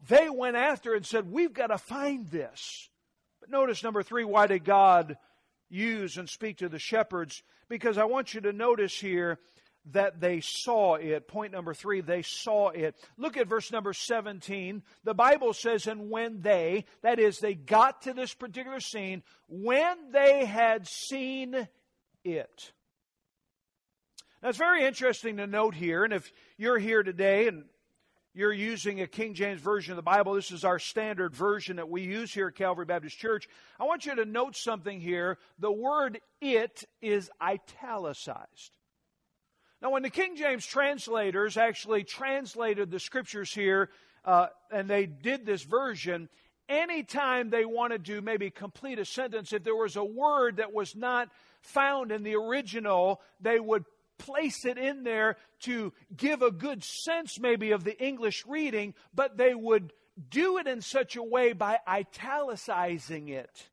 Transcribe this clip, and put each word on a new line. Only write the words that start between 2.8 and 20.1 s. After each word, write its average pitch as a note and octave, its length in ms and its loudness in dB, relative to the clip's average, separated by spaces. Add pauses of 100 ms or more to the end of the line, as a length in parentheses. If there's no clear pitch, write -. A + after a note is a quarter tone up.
But - 100 -20
notice, C4 340 2
number G#3 180 0
three, A#3 220 -4
why G#3 240 6
did F#3 160 2
God F3+ 520 8 (520)
use G3 500 -4
and F3 100 -12
speak A3 300 -10
to F3+ 100 -4
the D#3+ 120 -8
shepherds? F#3 640 -2 (240)
Because A3+ 280 0
I G#3+ 100 4
want B3+ 280 -2
you A3 60 -8
to G3+ 120 -2
notice G#3+ 460 2
here F3 400 -2 (500)
that F#3+ 300 0
they F3 220 0
saw G#3 540 2
it. D#3 340 -2
Point G#3 240 -8
number E3+ 220 -8
three, G3 260 -2
they E3+ 220 -2
saw G#3 480 0
it. D#3 260 -4 (220)
Look A#3+ 180 -4
at B3 100 2
verse G#3+ 240 -2
number G3+ 220 -4
seventeen. G3 920 -6 (200)
The A3 100 -2
Bible B3+ 400 6
says, A3+ 340 -2
"And G#3+ 220 -8
when A3 320 -4
they," F3+ 460 2 (160)
that A#3 160 4
is, G#3 200 6
they G#3 140 0
got G#3+ 500 4
to C4 120 -6
this B3+ 180 -6
particular B3+ 480 -10
scene, F#3+ 420 -8 (240)
"when C#4 640 0